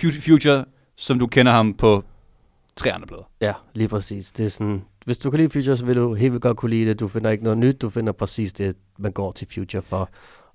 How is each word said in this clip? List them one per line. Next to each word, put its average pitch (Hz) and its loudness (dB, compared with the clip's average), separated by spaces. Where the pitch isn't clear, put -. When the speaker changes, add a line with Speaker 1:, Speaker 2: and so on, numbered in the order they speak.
Speaker 1:
er 170 4
Fu-, 151 -2
Future, 143 6
som 123 0
du 123 0
kender 123 6
ham 110 4
på 104 4
tre - -2
andre 90 -14
plader. - -18
Speaker 2:
Ja, 104 0
lige 110 -2
præcis. 101 -8
Det 110 -4
er 107 0
sådan, 104 -4
hvis 120 -4
du 139 -4
kan 147 0
lide 160 4
Future, 135 0
så 120 -6
vil 123 2
du 120 0
helt 123 2
vildt 117 -4
godt 120 0
kunne 117 -4
lide 113 2
det. 110 0
Du 113 -4
finder 110 -2
ikke 110 -2
noget 110 0
nyt. 131 2
Du 117 -4
finder 110 -4
præcis 101 -6
det, 95 -4
man 101 -6
går 95 -6
til - -14
Future 98 -8
for. 98 -4